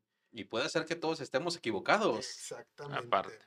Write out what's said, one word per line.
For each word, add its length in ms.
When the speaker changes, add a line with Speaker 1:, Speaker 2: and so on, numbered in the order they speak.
Speaker 1:
Y 120
puede 260
ser 160
que 100
todos 260
estemos 340
equivocados. 640
Speaker 2:
Exactamente, 880
Speaker 3:
Aparte. 400